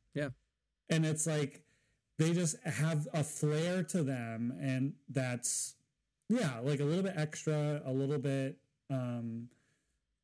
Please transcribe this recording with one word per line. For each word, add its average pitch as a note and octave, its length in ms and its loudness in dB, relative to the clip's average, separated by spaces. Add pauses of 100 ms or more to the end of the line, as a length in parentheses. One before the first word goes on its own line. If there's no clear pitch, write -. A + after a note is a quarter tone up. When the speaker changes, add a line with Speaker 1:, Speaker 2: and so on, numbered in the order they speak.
(140)
Speaker 1:
Yeah. C#3+ 160 -2 (600)
Speaker 2:
And D#3+ 160 4
it's D#3 220 0
like, D3+ 360 -2 (540)
they D#3+ 160 4
just E3+ 300 2
have D3+ 500 0
a D3+ 120 2
flair E3 580 0
to F3 200 0
them, A#2+ 480 -2 (100)
and C3+ 340 0 (140)
that's, B2 680 -2 (540)
yeah, E3 300 2
like, C3+ 200 2
a C#3+ 60 2
little E3+ 180 2
bit F#3+ 140 0
extra, D3+ 680 0
a C3 80 -2
little C3+ 280 2
bit, C3+ 380 0 (320)
um, A#2+ 600 -2 (760)